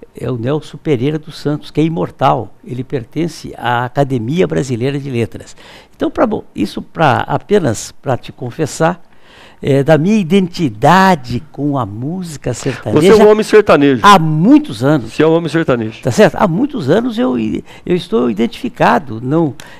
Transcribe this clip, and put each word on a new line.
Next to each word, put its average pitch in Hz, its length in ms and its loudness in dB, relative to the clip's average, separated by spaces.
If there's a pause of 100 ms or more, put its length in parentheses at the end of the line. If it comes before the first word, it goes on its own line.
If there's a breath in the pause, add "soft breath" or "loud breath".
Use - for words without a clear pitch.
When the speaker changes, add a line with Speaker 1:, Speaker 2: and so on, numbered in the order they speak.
(200)
Speaker 1:
é 127 100 -6
o 127 80 -6
Nelson 139 400 -6
Pereira 147 400 -2
dos 156 200 -14
Santos, 147 340 -6
que - 80 -2
é 151 40 2
imortal, 147 680 -2 (120)
ele 131 180 -8
pertence 147 760 -8
à 120 280 -2
Academia 135 600 -2
Brasileira 139 540 -2
de 139 100 -10
Letras. 117 460 -6 (400 soft breath)
Então, 311 160 -4
pra, 302 160 0
bom, - 160 -4 (100)
isso 202 280 -6
pra, 147 380 0
apenas 143 800 -2
pra 127 160 -2
te - 160 -14
confessar, 160 680 -4 (640 soft breath)
é, 135 160 2
da 151 160 4
minha 196 200 2
identidade 160 1300 2
com 143 280 -4
a 123 80 -2
música 139 680 -8
sertaneja 139 600 2
Speaker 2:
Você 214 80 6
é 208 40 6
um 208 60 8
homem 214 140 2
sertanejo. 143 580 4
Speaker 1:
há 196 160 8
muitos 160 640 2
anos. 135 300 0
Speaker 2:
Você 151 100 0
é 156 40 4
um 160 60 4
homem 170 140 0
sertanejo. 131 540 -2
Speaker 1:
Tá 127 100 -2
certo? 175 240 4
Há - 140 2
muitos 185 400 -2
anos 220 280 0
eu, 247 220 -2
eu - 560 -4
estou 226 340 -2
identificado. 190 920 -2
Não, 143 340 0 (240 loud breath)